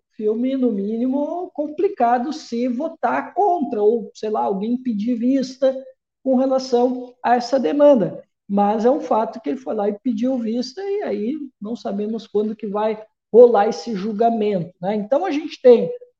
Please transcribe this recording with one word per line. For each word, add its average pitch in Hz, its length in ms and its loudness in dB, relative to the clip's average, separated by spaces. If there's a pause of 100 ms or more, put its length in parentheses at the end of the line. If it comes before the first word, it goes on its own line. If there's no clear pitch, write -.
(160)
filme, 233 400 -2
no 247 160 2
mínimo, 262 840 -4
complicado 294 800 0
se 240 380 -6
votar 269 640 -4
contra 339 500 0
ou, 214 320 2
sei 220 140 -8
lá, 220 140 -2
alguém 226 380 -2
pedir 233 340 -2
vista 262 600 0 (480)
com 262 140 2
relação 262 840 0
a 240 140 2
essa 247 240 0
demanda. 285 640 4 (240)
Mas 202 380 0
é 247 60 6
um 311 100 0
fato 226 400 -2
que 285 80 -8
ele 269 80 -4
foi - 160 -8
lá 208 160 -2
e 202 100 -4
pediu 254 380 -2
vista 240 420 -6
e 403 220 -4
aí 226 340 -4 (240)
não 220 160 -8
sabemos 214 520 -6
quando 214 280 -2
que 220 120 -10
vai 214 360 -4 (320)
rolar 226 320 8
esse 233 260 -6
julgamento, 208 880 -2
né? 196 140 -2
Então, 269 300 -2
a 359 60 -4
gente 302 300 -6
tem 226 300 6 (280)